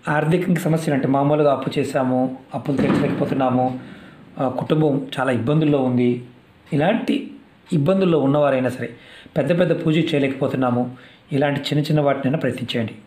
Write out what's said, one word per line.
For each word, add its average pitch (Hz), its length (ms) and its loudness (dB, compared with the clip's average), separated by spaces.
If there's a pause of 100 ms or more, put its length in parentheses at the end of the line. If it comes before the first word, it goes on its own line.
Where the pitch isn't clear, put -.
ఆర్థికంగా 165 520 2
సమస్యలు 160 340 0
అంటే, 131 140 0
మామూలుగా 143 440 4
అప్పు 127 280 -2
చేశాము, 127 600 0 (160)
అప్పులు 135 220 -4
తీర్చలేకపోతున్నాము, 131 1000 0 (600)
ఆ, 131 100 0
కుటుంబం 151 580 0 (120)
చాలా 131 120 0
ఇబ్బందుల్లో 143 520 2
ఉంది, 123 420 0 (480)
ఇలాంటి - 580 0 (420)
ఇబ్బందుల్లో 170 460 2
ఉన్నవారైనా 135 500 2
సరే, - 260 -10 (420)
పెద్ద 160 220 2
పెద్ద 170 260 0
పూజ 156 120 2
చేయలేకపోతున్నాము, 131 1000 0 (340)
ఇలాంటి 143 280 0
చిన్న 147 200 -2
చిన్న 151 220 2
వాటినైనా 139 360 0
ప్రయత్నించండి. 120 580 -4 (120)